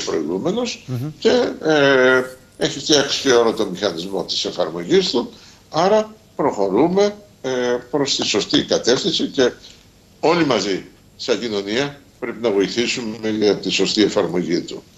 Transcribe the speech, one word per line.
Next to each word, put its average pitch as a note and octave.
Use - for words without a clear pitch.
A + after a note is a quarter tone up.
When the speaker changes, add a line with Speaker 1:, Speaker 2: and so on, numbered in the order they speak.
Speaker 1:
προηγούμενος F#2+
Speaker 2:
Μμμ. C3
Speaker 1:
και, A3+
ε, C3+
έχει D3
φτιάξει -
και C#3
όλο A#2
το G#2+
μηχανισμό F#2
της -
εφαρμογής F2
του. -
Άρα G#3
προχωρούμε, D3+
ε, C3
προς C#3+
τη A#2+
σωστή -
κατεύθυνση B2+
και B2
όλοι E3+
μαζί, G2+
σαν A2
κοινωνία, A2+
πρέπει A2+
να A#2
βοηθήσουμε A2
για G#2+
τη F#2
σωστή F#2+
εφαρμογή F2
του. -